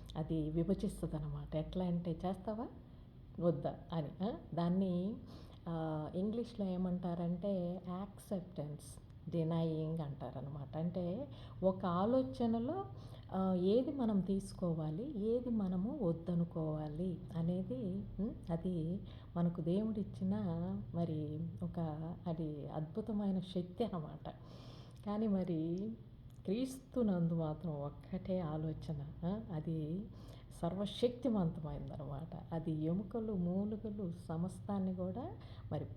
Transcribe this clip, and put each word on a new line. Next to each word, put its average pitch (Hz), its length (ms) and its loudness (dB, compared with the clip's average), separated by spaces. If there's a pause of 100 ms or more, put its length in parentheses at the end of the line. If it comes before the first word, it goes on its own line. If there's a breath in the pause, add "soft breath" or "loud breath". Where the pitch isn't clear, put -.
(160 loud breath)
అది 156 340 2
విభజిస్తదనమాట. 165 1040 0
ఎట్లా 170 300 0
అంటే, 175 300 2 (100)
"చేస్తావా? 214 420 -2 (720 loud breath)
వద్దా?" 156 360 4 (180)
అని, 156 140 0 (160)
ఆ? 240 100 2 (200)
దాన్ని, 180 600 4 (560 loud breath)
ఆ, 160 460 0
ఇంగ్లీష్లో 214 500 0
ఏమంటారంటే 180 1200 2
యాక్సెప్టెన్స్ 175 920 -4 (480)
డినయింగ్ 165 680 2
అంటారనమాట. 139 800 -4
అంటే 175 500 0 (360 loud breath)
ఒక 190 220 4
ఆలోచనలో, 240 1000 4 (480 loud breath)
ఆ, 190 200 4
ఏది 202 380 6
మనం 220 280 4
తీసుకోవాలి, 190 1120 0
ఏది 247 200 2
మనము 208 520 2
వద్దనుకోవాలి 165 1160 2 (200)
అనేది, 190 680 0 (160)
ఉం, 247 160 0 (140)
అది 170 500 0 (360 loud breath)
మనకు 170 260 4
దేవుడిచ్చిన 190 720 2 (640)
మరి 160 520 0 (160)
ఒక, 170 160 -2 (480)
అది 151 400 -2
అద్భుతమైన 196 720 0
శక్తి 180 440 -2
అనమాట. 151 500 -4 (720 loud breath)
కానీ 214 220 2
మరి 185 640 2 (540)
క్రీస్తునందు 202 880 2
మాత్రం 156 480 0
ఒక్కటే 185 580 -2
ఆలోచన, 156 640 -2 (200)
ఆ? 196 140 0 (120)
అది 160 540 0 (560 loud breath)
సర్వశక్తివంతమైందనమాట. 165 1900 0
అది 165 180 0
ఎముకలు, 190 600 0
మూలుగలు 202 800 0 (160)
సమస్తాన్ని 185 680 0
కూడా 190 360 -2 (400 loud breath)
మరి 151 140 0 (120)